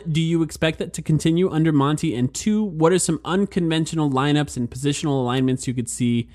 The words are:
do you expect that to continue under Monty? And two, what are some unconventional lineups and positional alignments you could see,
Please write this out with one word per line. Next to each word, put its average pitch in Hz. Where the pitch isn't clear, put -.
do 156
you 165
expect 160
that 175
to 160
continue 165
under 156
Monty? 147
And 123
two, 214
what 165
are 185
some 160
unconventional 160
lineups 143
and 120
positional 143
alignments 127
you 123
could 123
see, 120